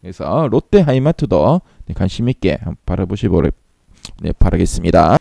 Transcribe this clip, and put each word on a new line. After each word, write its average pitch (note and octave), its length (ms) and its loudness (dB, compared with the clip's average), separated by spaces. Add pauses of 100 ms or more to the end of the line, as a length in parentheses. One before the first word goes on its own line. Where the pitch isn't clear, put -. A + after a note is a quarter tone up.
그래서 F#2+ 500 -4
롯데하이마트도, C#3 1080 2 (260)
네, - 80 -12
관심 G2 340 -4
있게 F#2+ 300 -2
한번 - 160 -8 (100)
바라보시기, F#2 500 -4 (840)
네, E2 120 -6
바라겠습니다. F2 880 2